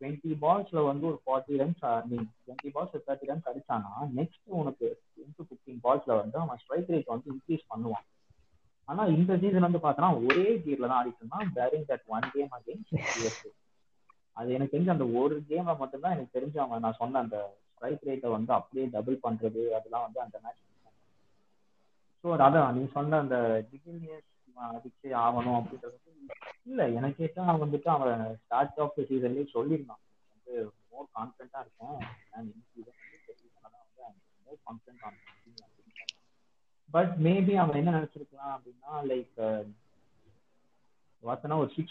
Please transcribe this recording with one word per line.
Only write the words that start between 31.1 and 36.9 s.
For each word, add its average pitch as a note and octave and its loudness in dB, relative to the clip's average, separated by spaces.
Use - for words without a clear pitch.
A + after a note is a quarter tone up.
confident-ஆ B2+ -10
இருக்கேன், B2 -12
நான் A2+ -14
இந்த A2 -14
season A#2 -20
வந்து - -20
இந்த - -20
season-ல - -20
தான் - -20
வந்து - -20
I'm G#2 -20
more D3 -20
confident A#2+ -18
on G#2 -12
the - -20
team - -20
அப்படின்னு. - -20